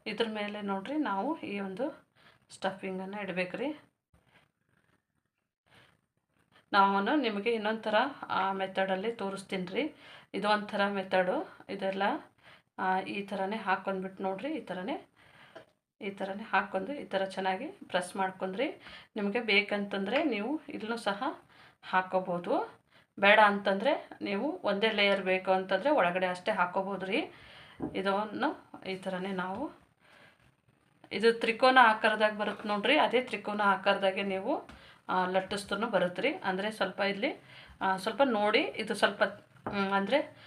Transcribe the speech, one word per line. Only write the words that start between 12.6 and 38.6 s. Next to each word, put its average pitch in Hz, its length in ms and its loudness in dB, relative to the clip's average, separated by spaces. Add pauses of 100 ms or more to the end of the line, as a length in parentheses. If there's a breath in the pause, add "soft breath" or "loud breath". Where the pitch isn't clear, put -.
ಆ, 190 200 0
ಈ 202 260 -6
ಥರನೇ 196 300 -4
ಹಾಕ್ಕೊಂಡ್ಬಿಟ್ಟು 190 680 -4
ನೋಡ್ರಿ, 196 300 -4
ಈ 277 80 -6
ಥರನೇ, 196 460 -8 (920 loud breath)
ಈ 202 80 -8
ಥರನೇ 196 340 -8
ಹಾಕ್ಕೊಂಡು 202 500 -2
ಈ 294 120 -10
ಥರ 190 200 -2
ಚೆನ್ನಾಗಿ 190 420 -4
ಪ್ರೆಸ್ 180 480 -6
ಮಾಡ್ಕೊಂಡ್ರಿ. 190 640 -4 (340 loud breath)
ನಿಮಗೆ 202 240 -2
ಬೇಕಂತಂದರೆ 202 840 0
ನೀವು 247 460 -2
ಇಲ್ಲೂ 220 280 -6
ಸಹ 262 260 -4 (580 soft breath)
ಹಾಕ್ಕೋಬೋದು. 185 1000 -2 (380 soft breath)
ಬೇಡ 208 200 8
ಅಂತಂದರೆ 202 720 4 (120)
ನೀವು 214 420 -4
ಒಂದೇ 202 260 2
ಲೇಯರ್ 202 320 2
ಬೇಕು 185 300 0
ಅಂತಂದರೆ 190 380 2
ಒಳಗಡೆ 185 380 4
ಅಷ್ಟೇ 180 240 -2
ಹಾಕ್ಕೋಬೋದು 185 540 -2
ರೀ. 226 260 -2 (640 loud breath)
ಇದನ್ನು 208 760 -2 (180)
ಈ 190 60 -4
ಥರನೇ 185 360 -6
ನಾವು, 190 400 -6 (1400 soft breath)
ಇದು 220 220 4
ತ್ರಿಕೋನ 233 480 4
ಆಕಾರದಾಗ 214 560 4
ಬರುತ್ತೆ 208 300 -4
ನೋಡ್ರಿ, 208 300 2
ಅದೇ 226 240 4
ತ್ರಿಕೋನ 208 400 -6
ಆಕಾರದಾಗೆ 196 640 2
ನೀವು, 196 440 -2 (420 loud breath)
ಆ, 185 160 2
ಲಟ್ಟಿಸ್ದ್ರೂ 196 640 -2
ಬರುತ್ತೆ 180 340 0
ರೀ. 277 120 0 (100)
ಅಂದರೆ 196 280 -2
ಸ್ವಲ್ಪ 190 280 -4
ಇಲ್ಲಿ, 202 420 -2 (400 loud breath)
ಆ, 190 160 2
ಸ್ವಲ್ಪ 208 280 -2
ನೋಡಿ, 214 340 4
ಇದು 220 360 -2